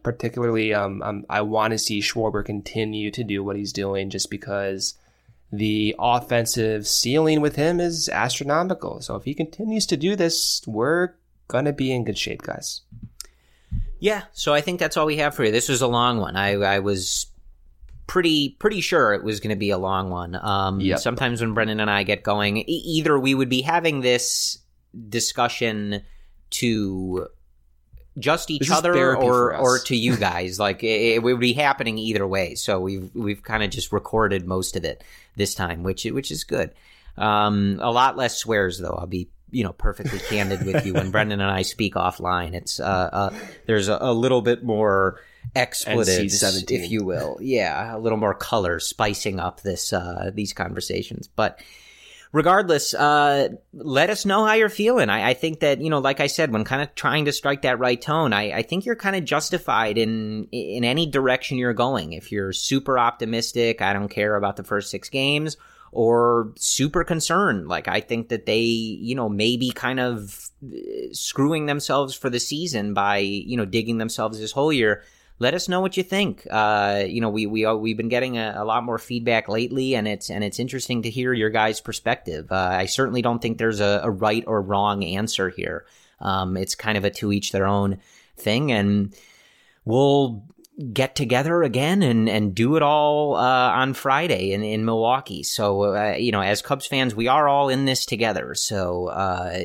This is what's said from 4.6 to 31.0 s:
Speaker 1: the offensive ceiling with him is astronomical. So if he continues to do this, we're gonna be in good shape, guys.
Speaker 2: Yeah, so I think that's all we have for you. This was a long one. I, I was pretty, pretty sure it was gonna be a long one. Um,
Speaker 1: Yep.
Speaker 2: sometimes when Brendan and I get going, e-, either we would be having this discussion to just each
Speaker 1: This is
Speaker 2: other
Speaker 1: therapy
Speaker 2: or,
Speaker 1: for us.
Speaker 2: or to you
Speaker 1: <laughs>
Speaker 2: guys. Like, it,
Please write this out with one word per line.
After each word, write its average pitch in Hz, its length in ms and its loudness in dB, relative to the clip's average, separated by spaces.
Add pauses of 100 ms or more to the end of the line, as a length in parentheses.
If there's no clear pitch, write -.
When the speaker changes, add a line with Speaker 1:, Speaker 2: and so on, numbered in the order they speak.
Speaker 1:
the 107 440 0
offensive 117 880 0
ceiling 156 540 2
with 147 160 2
him 165 240 2
is 170 300 -2
astronomical. 147 880 -2
So - 160 -8
if 101 80 -10
he 139 100 -6
continues 214 520 -2
to 175 100 0
do 180 220 -2
this, 170 500 0
we're 151 460 0 (340)
gonna 143 240 0
be 131 220 -2
in 123 100 0
good 104 140 -4
shape, - 240 -6
guys. - 400 -10 (1160)
Speaker 2:
Yeah, 202 240 0 (100)
so - 200 0
I 147 60 4
think 175 220 -4
that's 156 160 -2
all 156 80 2
we 151 120 0
have 147 160 0
for 131 120 0
you. 107 80 4
This 120 160 0
was 127 120 0
a 131 60 2
long 120 320 2
one. 92 160 -4
I, 101 200 2
I 101 240 2
was 95 480 -2 (800)
pretty, 156 440 2 (100)
pretty 214 220 0
sure 135 320 4
it 98 100 0
was 107 160 -2
gonna 107 160 -2
be 98 140 0
a 98 80 2
long 95 320 0
one. 87 260 -6
Um, 98 460 0
Speaker 1:
Yep. 92 180 2
Speaker 2:
sometimes 120 400 -2
when 113 140 -2
Brendan 110 260 0
and 107 100 0
I 101 140 2
get 101 200 -2
going, 104 340 0
e-, 113 100 -4
either 156 500 2
we 135 160 2
would 131 140 2
be 127 140 0
having 160 400 0
this - 560 0 (520)
discussion 107 920 -2 (480)
to 95 760 -2 (920)
just 156 320 0
each 147 80 -2
Speaker 1:
This 135 100 0
is 160 60 4
Speaker 2:
other 170 180 2
Speaker 1:
therapy 131 320 4
Speaker 2:
or, 123 60 6
Speaker 1:
for 123 240 4
us. - 60 -2
Speaker 2:
or 127 240 4
to 131 100 0
you 120 220 2
Speaker 1:
<laughs> 101 120 2
Speaker 2:
guys. 92 300 -4
Like, 101 240 0
it, 110 320 4